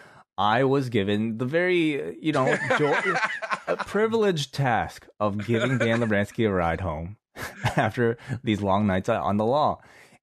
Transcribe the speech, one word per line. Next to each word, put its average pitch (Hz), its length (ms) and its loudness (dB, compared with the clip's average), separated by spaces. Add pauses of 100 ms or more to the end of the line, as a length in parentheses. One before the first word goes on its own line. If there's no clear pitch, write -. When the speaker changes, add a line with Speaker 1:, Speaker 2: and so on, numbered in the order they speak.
(360)
Speaker 1:
I 107 260 2
was 135 280 0
given 107 480 0
the 123 60 -4
very, 156 800 0
you 156 60 0
know, 131 260 2 (220)
jo-, 180 380 0 (220)
Speaker 2:
<laughs> - 280 -8
Speaker 1:
a 180 120 -2
privileged 208 760 0
task 113 540 -2 (100)
of 104 260 0
giving 117 340 0
Dan 117 240 2
Lavransky 107 440 0
a 101 60 2
ride 85 300 0
home 85 340 -6 (280)
<laughs> - 320 -4
after 117 400 2 (280)
these 104 180 0
long 101 240 2
nights 95 220 0
on 98 300 0
The 107 60 2
Law. 123 360 2 (420)